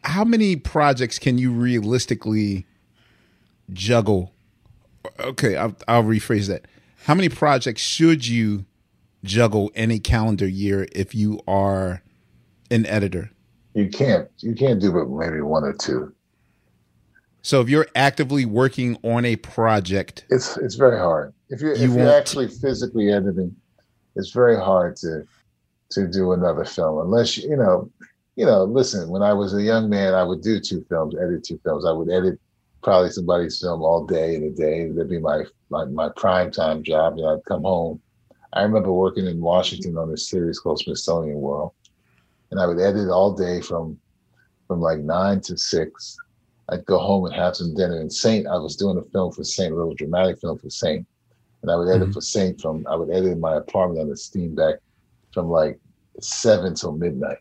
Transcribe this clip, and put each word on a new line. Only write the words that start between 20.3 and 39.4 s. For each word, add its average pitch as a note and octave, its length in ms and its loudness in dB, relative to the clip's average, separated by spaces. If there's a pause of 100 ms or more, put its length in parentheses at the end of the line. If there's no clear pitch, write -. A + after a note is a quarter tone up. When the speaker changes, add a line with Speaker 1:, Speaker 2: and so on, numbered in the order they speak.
Speaker 2:
It's, B2+ 280 0
it's A#2 180 -4
very A#2+ 220 6
hard. E2+ 340 0 (180)
If C3 100 -10
you're, D3+ 140 0
Speaker 1:
you A#2+ 100 2
Speaker 2:
if B2+ 60 6
you're B2 140 2
Speaker 1:
won't - 60 8
Speaker 2:
actually C#3+ 380 4
physically A2+ 640 0
editing, F#2+ 420 -2 (600)
it's G2 160 -8
very B2 260 4
hard F#2 400 2
to, D#2+ 300 -8 (640)
to G2 160 -2
do F#2 260 0
another E2+ 320 0
film D#2 360 -4
unless A2+ 360 2
you, - 140 -6
you D3+ 60 0
know, G#2 340 2 (460)
you A3+ 100 2
know, G#2+ 180 6
listen, G#2+ 460 0
when G2 120 -2
I G#2 100 4
was G2+ 220 0
a G2+ 80 0
young A2 280 2
man, G2 240 2
I F#2 80 4
would F2 180 -2
do G2+ 200 0
two E2+ 280 -6
films, D#2+ 320 -2
edit F2+ 240 -2
two E2 200 -10
films. D#2 200 -2
I E2 80 2
would E2 180 -2
edit F#2 280 0 (440)
probably F#2 280 4
somebody's F2 500 -2
film E2+ 220 -4
all D#2+ 240 2
day E2 300 0
in D2+ 80 -6
a D2+ 60 -4
day. D#2+ 380 -2
That'd D#2+ 220 -4
be F2 80 -4
my, D#2+ 240 -2 (260)
my, E2 180 -6
my D2+ 300 -4
prime F#2 340 2
time D#2 320 -2
job. D#2+ 360 0
And D#2+ 80 -2
I'd D#2 200 0
come F#2 160 -4
home. E2 380 -2 (540)
I G2 80 0
remember G2+ 300 2
working F#2 340 0
in E2+ 140 -4